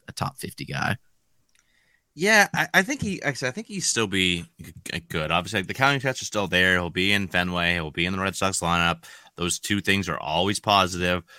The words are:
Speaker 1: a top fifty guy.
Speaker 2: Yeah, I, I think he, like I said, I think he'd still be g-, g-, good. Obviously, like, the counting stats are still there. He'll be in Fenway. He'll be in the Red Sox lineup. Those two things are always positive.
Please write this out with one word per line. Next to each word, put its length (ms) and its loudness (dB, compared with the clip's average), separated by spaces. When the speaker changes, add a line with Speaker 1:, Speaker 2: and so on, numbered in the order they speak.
Speaker 1:
a 40 -14
top 260 -6
fifty 260 -12
guy. 320 -4
Speaker 2:
Yeah, 360 4
I, 220 0
I 80 6
think 180 -4
he, 240 -4
like 20 -2
I 80 -2
said, 140 -4
I 40 -6
think 160 -12
he'd 100 -8
still 300 0
be 360 0
g-, 120 -16
g-, 180 -4
good. 220 -2
Obviously, 300 0
like, 80 -6
the 60 -6
counting 260 2
stats 200 -4
are 40 -8
still 240 -4
there. 240 4
He'll 180 2
be 220 0
in 160 0
Fenway. 460 0
He'll 180 -4
be 140 -2
in 60 -2
the 60 -4
Red 160 -2
Sox 240 -2
lineup. 460 2
Those 240 -4
two 200 -2
things 280 0
are 100 -2
always 400 0
positive. 640 2